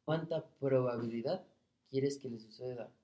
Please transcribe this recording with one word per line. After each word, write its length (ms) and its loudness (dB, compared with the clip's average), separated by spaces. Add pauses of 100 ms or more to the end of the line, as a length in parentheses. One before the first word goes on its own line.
¿Cuánta 400 0 (140)
probabilidad 880 2 (440)
quieres 300 2
que 100 -8
le 100 -8
suceda 520 -10 (120)